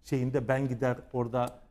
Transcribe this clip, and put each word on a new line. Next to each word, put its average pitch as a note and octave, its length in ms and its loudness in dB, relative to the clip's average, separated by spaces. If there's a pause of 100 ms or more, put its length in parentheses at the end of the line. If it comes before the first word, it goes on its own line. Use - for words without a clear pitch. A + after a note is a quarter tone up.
şeyinde B2+ 440 0
ben C3+ 200 2
gider B2 280 0 (160)
orada B2 340 0 (240)